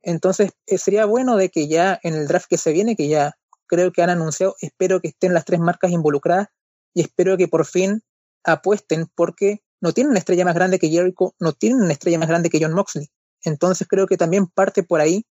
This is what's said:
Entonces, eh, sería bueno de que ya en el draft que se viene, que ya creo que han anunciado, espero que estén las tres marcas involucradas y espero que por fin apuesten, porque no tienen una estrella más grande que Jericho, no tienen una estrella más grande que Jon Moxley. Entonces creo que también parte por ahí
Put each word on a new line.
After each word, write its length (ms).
Entonces, 500
eh, 120
sería 280
bueno 300
de 140
que 180
ya 360
en 120
el 120
draft 220
que 80
se 140
viene, 240
que 140
ya 280
creo 240
que 100
han 80
anunciado, 520
espero 400
que 80
estén 240
las 100
tres 160
marcas 320
involucradas 560
y 80
espero 340
que 140
por 160
fin 360
apuesten, 720
porque 460
no 120
tienen 180
una 80
estrella 260
más 100
grande 240
que 100
Jericho, 500
no 140
tienen 280
una 120
estrella 260
más 80
grande 220
que 120
Jon 120
Moxley. 360
Entonces 440
creo 200
que 100
también 300
parte 360
por 160
ahí 320